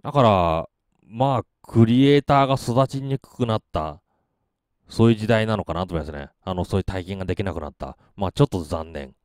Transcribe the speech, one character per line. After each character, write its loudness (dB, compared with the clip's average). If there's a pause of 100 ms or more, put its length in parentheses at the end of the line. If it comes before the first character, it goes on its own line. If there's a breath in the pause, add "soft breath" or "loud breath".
だ -8
か 4
ら、 4 (360)
ま -2
あ、 -8 (160)
ク 4
リ 4
エ 6
イ 2
タ 2
ー -6
が 0
育 -2
ち -10
に -6
く -20
く -2
な -2
っ -4 (120)
た、 -8 (880)
そ 2
う 6
い 4
う -14
時 -6
代 2
な -2
の -6
か -8
な -4
と -12
思 -4
い -8
ま -12
す -12
ね。 -14 (140)
あ -8
の、 -4
そ -4
う 2
い -2
う -8
体 -8
験 -10
が -8
で -4
き -8
な -6
く -8
な -10
っ -18
た。 -16 (180)
ま -4
あ、 -6
ち 0
ょ 8
っ -18
と -6
残 -10
念。 -14 (120)